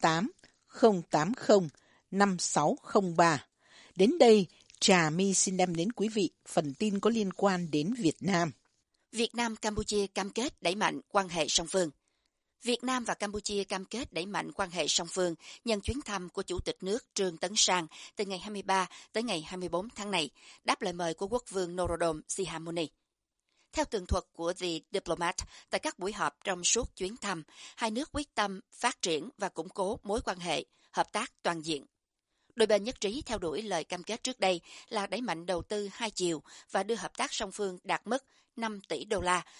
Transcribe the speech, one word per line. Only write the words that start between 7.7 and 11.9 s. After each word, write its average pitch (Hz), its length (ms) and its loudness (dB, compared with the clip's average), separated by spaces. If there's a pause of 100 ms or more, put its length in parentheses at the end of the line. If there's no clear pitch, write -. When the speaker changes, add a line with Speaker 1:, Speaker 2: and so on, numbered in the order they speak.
Speaker 1:
đến 156 260 2
Việt 175 220 2
Nam. 170 320 0 (600)
Speaker 2:
Việt 226 240 -2
Nam 226 200 -2
Campuchia 208 520 -2
cam 196 220 -4
kết 233 320 -4
đẩy 175 140 0
mạnh 165 320 0
quan 196 220 0
hệ 160 180 0
song 165 200 0
phương. 180 220 2 (720)